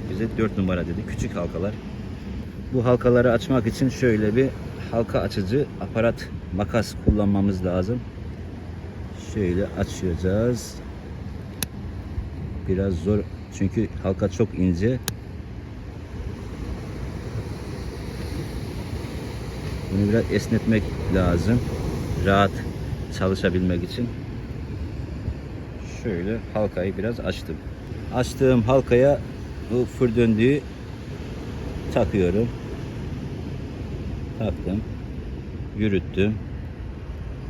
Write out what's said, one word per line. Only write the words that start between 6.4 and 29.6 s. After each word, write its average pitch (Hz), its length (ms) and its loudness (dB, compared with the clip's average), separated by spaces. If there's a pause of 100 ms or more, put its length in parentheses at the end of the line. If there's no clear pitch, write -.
makas 104 380 2 (100)
kullanmamız 101 600 4
lazım. 92 360 2 (1300)
Şöyle 95 320 2
açacağız. 98 1080 0 (1900)
Biraz 95 260 2
zor 98 240 2 (400)
çünkü 101 300 2 (140)
halka 95 260 2
çok 101 300 0
ince. 92 400 4 (4000)
Bunu 101 180 4
biraz 110 220 4
esnetmek 107 500 4 (320)
lazım. 90 460 4 (680)
Rahat 98 240 6 (680)
çalışabilmek 92 640 2
için. 120 240 -2 (1900)
Şöyle 101 360 -2 (160)
halkayı 95 440 0
biraz 110 220 -2
açtım. 87 360 -4 (580)
Açtığım 127 480 4
halkaya 131 580 6 (520)